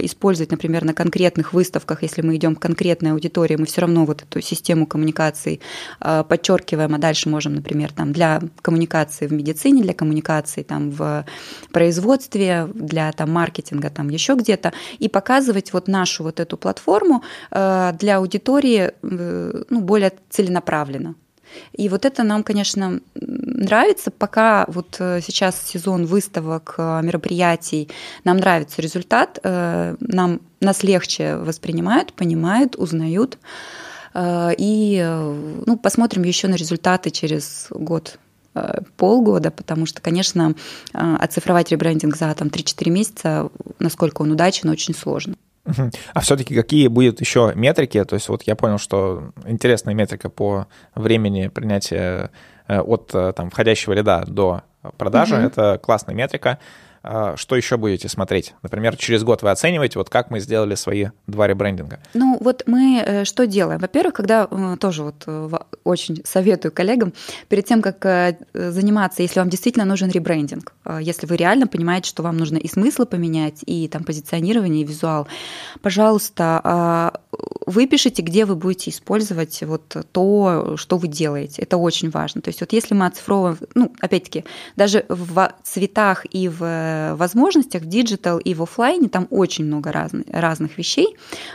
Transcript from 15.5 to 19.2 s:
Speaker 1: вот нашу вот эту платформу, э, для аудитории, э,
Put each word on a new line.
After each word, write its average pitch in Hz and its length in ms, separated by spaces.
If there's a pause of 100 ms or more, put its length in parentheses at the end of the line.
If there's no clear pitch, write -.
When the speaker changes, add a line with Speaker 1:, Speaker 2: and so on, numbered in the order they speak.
Speaker 1:
вот 180 140
нашу 190 360
вот 160 160
эту 170 180
платформу, 196 220 (720)
э, 190 480
для 202 180
аудитории, 214 720 (120)
э, 175 680